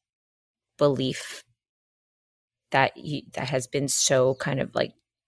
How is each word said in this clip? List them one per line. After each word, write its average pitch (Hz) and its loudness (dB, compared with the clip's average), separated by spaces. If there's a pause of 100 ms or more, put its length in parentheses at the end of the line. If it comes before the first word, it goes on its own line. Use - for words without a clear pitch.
(800)
belief 131 0 (1300)
that 135 2
you, - -8 (120)
that - -6
has 135 -2
been 139 -4
so 131 2
kind 135 -4
of, - -6
like, 117 -2 (340)